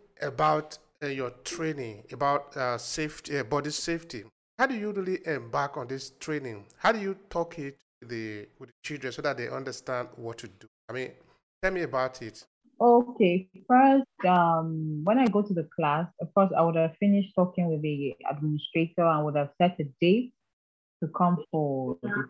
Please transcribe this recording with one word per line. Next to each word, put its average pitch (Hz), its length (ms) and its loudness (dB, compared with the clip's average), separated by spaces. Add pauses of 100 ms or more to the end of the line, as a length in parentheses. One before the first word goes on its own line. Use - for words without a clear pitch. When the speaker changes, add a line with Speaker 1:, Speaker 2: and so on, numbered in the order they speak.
(220)
Speaker 1:
about, 151 580 0 (240)
uh, 147 40 -6
your 135 240 -4 (140)
training, 139 680 -8
about, 143 440 -2
uh, 123 220 -2
safety, 147 600 -6
uh, 127 60 -2
body 143 260 -2
safety. 165 540 -6 (340)
How 254 80 4
do 269 80 -6
you 208 180 -4
really 185 340 -4
embark 139 500 -4
on 123 100 -8
this 135 240 -10 (100)
training? 131 460 -8 (120)
How - 140 4
do 220 80 -4
you 196 160 -4 (140)
talk 170 280 -6
it 139 200 -12 (220)
with 117 100 -18
the, 107 360 -10 (120)
with 135 120 -20
the - 120 -20
children 131 300 -10
so 147 100 -10
that 143 140 -2
they 120 120 -8
understand 127 680 -8
what 113 220 -12
to 117 100 -16
do? 95 180 -20 (220)
I 113 40 -12
mean, 127 180 -8 (520)
tell 190 100 0
me 175 100 -4
about 131 400 -4
it. 110 220 -14 (360)
Speaker 2:
Okay. 240 680 4 (200)
First, 269 380 6 (200)
um, 160 760 2
when 220 140 4
I 247 100 4
go 208 140 2
to 202 120 -4
the 160 220 -2
class, 160 300 2 (140)
of 165 140 -10
course, 196 220 6
I 165 60 6
would 165 140 4
have 160 220 2
finished 202 360 2
talking 180 360 2
with 151 120 0
the 143 320 -2 (160)
administrator 151 720 -2
and 156 200 4
would 147 120 -2
have 143 140 0 (100)
set 180 200 4
a 151 40 -4 (160)
date 220 320 2 (680)
to 156 140 -4
come 175 340 2
for 135 520 -2
the 139 280 -4